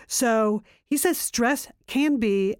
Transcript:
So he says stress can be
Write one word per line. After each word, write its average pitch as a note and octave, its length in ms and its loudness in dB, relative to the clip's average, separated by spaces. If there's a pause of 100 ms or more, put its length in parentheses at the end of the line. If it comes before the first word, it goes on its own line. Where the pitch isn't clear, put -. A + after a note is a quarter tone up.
So A3 560 0 (260)
he D4 80 0
says E4+ 220 0
stress B3 500 -2 (180)
can C#4+ 320 0
be G3 420 0